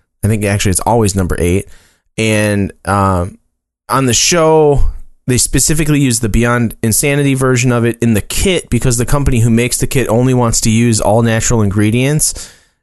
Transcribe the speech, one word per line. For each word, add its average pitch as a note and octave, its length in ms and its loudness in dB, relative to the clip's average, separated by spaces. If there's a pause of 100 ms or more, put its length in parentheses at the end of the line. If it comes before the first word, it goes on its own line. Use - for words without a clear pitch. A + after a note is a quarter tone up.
(240)
I - 40 0
think G#2+ 180 0
actually G2+ 260 0
it's F2 100 -2
always A2 340 0
number F#2+ 240 -2
eight. F2 280 0 (500)
And, G#2+ 540 0 (140)
um, F#2+ 520 0 (520)
on C3 160 0
the B2 80 0
show, D#3 760 2 (360)
they B2 120 0
specifically D3 640 0
use B2 200 0
the A2+ 80 -2
Beyond A#2 540 0
Insanity C#3+ 500 0
version B2+ 400 0
of A#2 120 0
it A#2+ 160 -2
in A#2 120 2
the G2+ 80 0
kit - 480 -2
because A#2+ 280 0
the A#2+ 80 -2
company C#3 360 0
who A#2 80 2
makes A#2 280 0
the B2+ 100 -2
kit B2+ 220 -2
only B2 240 2
wants A#2+ 280 0
to A#2 80 0
use A2+ 320 2
all A2 200 2
natural A2+ 400 0
ingredients. A2 880 -2 (340)